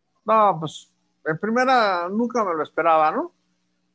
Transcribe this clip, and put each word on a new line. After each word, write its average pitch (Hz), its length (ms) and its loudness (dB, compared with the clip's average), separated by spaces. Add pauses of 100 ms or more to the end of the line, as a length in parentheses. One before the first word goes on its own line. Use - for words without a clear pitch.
(240)
No, 208 360 2
pues, - 320 -12 (320)
en 156 140 -2
primera 220 680 0
nunca 233 360 -2
me 180 100 -2
lo 156 80 -4
esperaba, 160 480 2
¿no? 285 220 -6 (640)